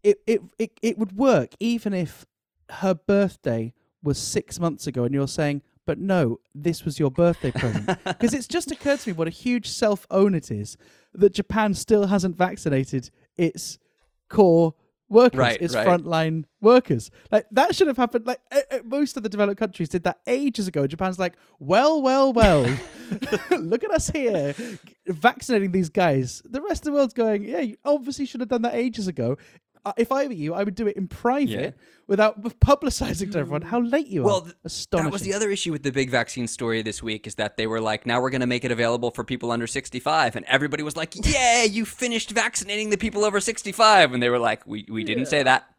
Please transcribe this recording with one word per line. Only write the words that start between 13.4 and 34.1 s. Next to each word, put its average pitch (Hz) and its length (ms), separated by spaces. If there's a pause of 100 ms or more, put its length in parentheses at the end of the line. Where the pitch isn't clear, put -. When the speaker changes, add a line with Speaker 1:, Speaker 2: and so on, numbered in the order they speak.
Speaker 1:
core 165 440 (360)
workers, 233 280
Speaker 2:
Right, 120 240
Speaker 1:
its 160 140
Speaker 2:
right. 107 100
Speaker 1:
frontline 160 600 (140)
workers. 208 520 (200)
Like, 214 200
that 269 240
should 381 120
have 247 100
happened. 240 280
Like, 247 140 (120)
eh, 277 100 (100)
eh, 262 120
most 269 320
of 247 60
the 208 80
developed 202 300
countries 190 300
did 175 140
that - 220
ages 247 420
ago. 143 200
Japan's 185 320
like, 180 140 (260)
"Well, 254 420
well, 262 320
well, 190 300 (520)
<laughs> - 360
look 226 320
at 415 80
us 320 180
here, 190 460 (500)
vaccinating 196 680
these 180 180
guys." 135 560
The 262 160
rest 370 260
of 285 60
the 285 40
world's 269 160
going, 220 300
"Yeah, 269 160
you 233 260
obviously 277 400
should 247 140
have 240 100
done 233 140
that 240 100
ages 233 340
ago." 131 300 (480)
Uh, 208 120
if 233 160
I 277 140
were 254 40
you, 160 220
I 190 100
would 196 120
do 220 120
it 202 80
in 185 140
private 262 400
Speaker 2:
Yeah. 127 220 (360)
Speaker 1:
without 208 340
p-, 226 100
publicizing 240 840
to 170 60
everyone 147 240
Speaker 3:
Mm. - 20
Speaker 1:
how 240 160
late 277 260
you 156 160